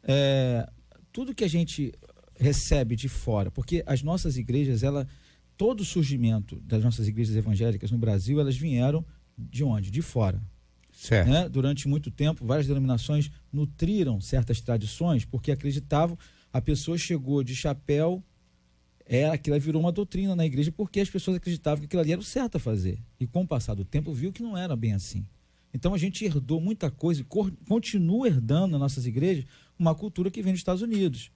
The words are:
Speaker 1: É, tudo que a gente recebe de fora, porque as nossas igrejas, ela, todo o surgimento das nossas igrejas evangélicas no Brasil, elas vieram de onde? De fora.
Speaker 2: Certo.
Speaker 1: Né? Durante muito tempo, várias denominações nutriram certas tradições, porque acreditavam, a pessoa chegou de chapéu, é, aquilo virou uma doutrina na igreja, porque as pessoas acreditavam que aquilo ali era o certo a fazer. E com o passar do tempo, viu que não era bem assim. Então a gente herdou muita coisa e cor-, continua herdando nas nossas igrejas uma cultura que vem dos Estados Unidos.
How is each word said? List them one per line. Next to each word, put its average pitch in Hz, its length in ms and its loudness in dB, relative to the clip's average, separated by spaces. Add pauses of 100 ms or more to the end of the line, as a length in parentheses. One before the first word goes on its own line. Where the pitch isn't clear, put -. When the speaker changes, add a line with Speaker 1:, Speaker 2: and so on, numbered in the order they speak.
Speaker 1:
É, 135 640 2 (460)
tudo 254 200 -6
que - 120 -2
a - 20 2
gente 156 460 0 (420)
recebe 131 600 2
de 127 100 -4
fora, 104 440 -2
porque 165 340 -2
as 135 180 0
nossas 160 320 -2
igrejas, 123 480 0
ela, 139 240 0 (480)
todo 214 260 0
o 175 40 -2
surgimento 120 760 0
das 107 220 0
nossas 113 240 2
igrejas 110 280 0
evangélicas 107 560 0
no 123 60 0
Brasil, 113 440 2
elas 139 160 2
vieram 143 480 0 (320)
de 117 260 -6
onde? 107 260 0
De 123 120 -2
fora. 101 400 0 (500)
Speaker 2:
Certo. 107 380 2
Speaker 1:
Né? 165 180 4
Durante 135 400 0
muito 143 240 0
tempo, 151 340 -2
várias 135 220 2
denominações 139 640 0 (220)
nutriram 151 680 0
certas 120 400 0
tradições, 120 640 0
porque - 280 -4
acreditavam, 147 640 0 (340)
a 131 100 0
pessoa 156 360 0
chegou 143 460 0
de 127 120 -6
chapéu, 151 680 0 (840)
é, 131 240 2
aquilo 147 300 0
virou 156 220 0
uma 175 100 2
doutrina 190 440 -2
na 165 100 2
igreja, 147 260 0
porque 196 280 -4
as 196 100 0
pessoas 185 280 -2
acreditavam 151 440 -2
que 147 40 -10
aquilo 175 160 0
ali 151 100 2
era 175 100 0
o - 20 -10
certo 247 320 -2
a 143 40 2
fazer. 101 400 -2 (200)
E 123 80 0
com 180 140 0
o 180 60 0
passar 113 260 -2
do 98 120 -4
tempo, 156 280 -2
viu 147 180 -4
que 214 120 -12
não 214 140 -6
era 180 180 -4
bem 113 180 0
assim. 98 320 -4 (480)
Então 175 200 0
a 196 40 0
gente 185 260 -2
herdou 156 380 0
muita 180 300 -2
coisa 160 300 -2
e - 20 -8
cor-, 190 280 -2 (160)
continua 214 600 2
herdando 151 460 2
nas 139 60 0
nossas 135 260 -2
igrejas 135 400 0 (320)
uma 160 180 4
cultura 185 340 -4
que 214 140 -8
vem 190 100 2
dos 180 60 -2
Estados 185 240 -2
Unidos. 190 520 0